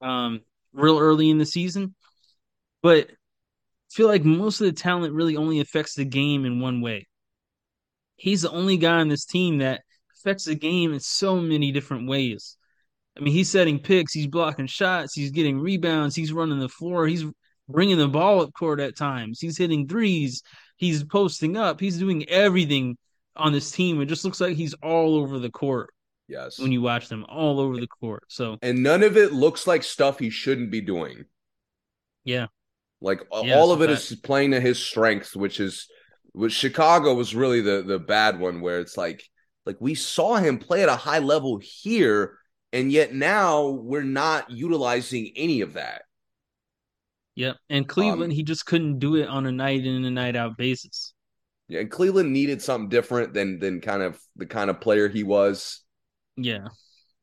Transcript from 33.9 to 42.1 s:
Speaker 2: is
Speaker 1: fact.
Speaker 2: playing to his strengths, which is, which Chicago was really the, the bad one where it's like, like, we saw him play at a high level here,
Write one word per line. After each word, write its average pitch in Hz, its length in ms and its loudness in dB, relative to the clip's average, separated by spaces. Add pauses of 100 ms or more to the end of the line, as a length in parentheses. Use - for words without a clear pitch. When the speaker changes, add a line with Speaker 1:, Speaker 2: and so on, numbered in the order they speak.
Speaker 2:
is 139 180 -2
Speaker 1:
fact. 117 140 -14
Speaker 2:
playing 139 300 2
to 127 80 2
his 123 180 2
strengths, 110 580 0
which 98 240 -4
is, - 280 -6 (440)
which 110 200 -2
Chicago 151 640 4
was 120 200 -4
really 123 260 2
the, 101 220 0
the 95 160 -2
bad 104 420 2
one 87 200 -4
where 87 200 -4
it's 85 160 -10
like, 87 260 -6 (440)
like, 98 140 -8
we 135 160 -2
saw 196 400 0
him 151 220 2
play 180 260 0
at 165 40 6
a 127 80 2
high 151 240 -2
level 135 400 0
here, 117 800 0 (340)